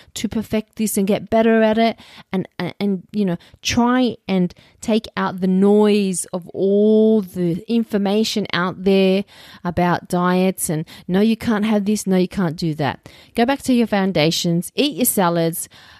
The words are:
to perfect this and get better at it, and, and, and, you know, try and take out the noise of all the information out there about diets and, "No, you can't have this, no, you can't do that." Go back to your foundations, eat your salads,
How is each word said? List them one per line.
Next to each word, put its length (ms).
to 160
perfect 460
this 200
and 100
get 220
better 340
at 140
it, 240
and, 160
and, 220
and, 320
you 140
know, 100
try 560
and 280
take 340
out 280
the 40
noise 840
of 220
all 640
the 500
information 840
out 300
there 420
about 460
diets 600
and, 160
"No, 140
you 160
can't 300
have 180
this, 220
no, 100
you 120
can't 280
do 200
that." 340
Go 100
back 200
to 100
your 120
foundations, 880
eat 220
your 80
salads, 640